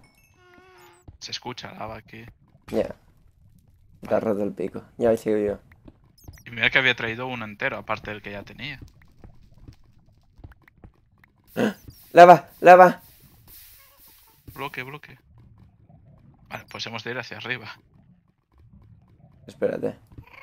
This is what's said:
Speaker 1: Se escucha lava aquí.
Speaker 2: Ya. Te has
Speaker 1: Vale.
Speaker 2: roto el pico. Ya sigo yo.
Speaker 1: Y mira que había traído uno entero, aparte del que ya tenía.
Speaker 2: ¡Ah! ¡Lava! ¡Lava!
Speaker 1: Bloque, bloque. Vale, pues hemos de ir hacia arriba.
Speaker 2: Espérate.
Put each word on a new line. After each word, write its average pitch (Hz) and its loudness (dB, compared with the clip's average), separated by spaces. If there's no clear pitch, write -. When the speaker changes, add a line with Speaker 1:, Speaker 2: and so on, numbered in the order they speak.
Speaker 1:
Se - -16
escucha - -12
lava 107 -12
aquí. 113 -20
Speaker 2:
Ya. 110 -2
Te - -12
has - -8
Speaker 1:
Vale. 104 2
Speaker 2:
roto 104 -2
el 98 -4
pico. 95 -8
Ya 113 2
sigo 107 -2
yo. 101 -4
Speaker 1:
Y - -20
mira 117 -2
que 143 2
había 131 2
traído 117 -6
uno 123 -8
entero, 107 -6
aparte 110 -8
del 104 -10
que 101 -12
ya 101 -12
tenía. 127 -14
Speaker 2:
¡Ah! 214 -2
¡Lava! 170 10
¡Lava! 180 8
Speaker 1:
Bloque, 135 -12
bloque. 135 -18
Vale, - -14
pues - -12
hemos 113 -12
de 117 -8
ir 127 -8
hacia - -12
arriba. 113 -10
Speaker 2:
Espérate. - -6